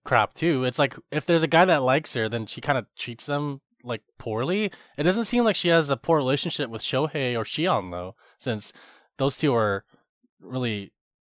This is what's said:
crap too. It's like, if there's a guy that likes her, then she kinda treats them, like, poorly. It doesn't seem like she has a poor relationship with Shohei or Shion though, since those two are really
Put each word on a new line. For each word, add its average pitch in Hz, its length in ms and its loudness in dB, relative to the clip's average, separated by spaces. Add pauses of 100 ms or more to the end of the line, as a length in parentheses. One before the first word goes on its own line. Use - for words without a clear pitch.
crap 110 300 2
too. 151 300 0
It's 127 160 0
like, 143 160 2 (160)
if 147 140 -4
there's 165 180 4
a 160 40 2
guy 165 180 6
that 160 180 4
likes 131 320 2
her, 113 140 0
then 110 180 -4
she - 140 -10
kinda 135 240 -2 (120)
treats - 300 -6
them, 143 340 -4 (220)
like, 120 180 -8 (160)
poorly. 156 540 -4 (260)
It 147 60 -4
doesn't 196 220 2
seem 240 180 4
like 220 120 2
she - 120 -2
has 165 240 4
a 131 60 0
poor 165 200 0
relationship 139 540 -2
with 110 100 -10
Shohei 135 560 -2
or 110 60 -2
Shion 123 480 -2
though, 90 240 -10 (240)
since 110 340 -2 (440)
those 135 200 -2
two 143 160 2
are 104 300 0 (560)
really 113 540 -6 (320)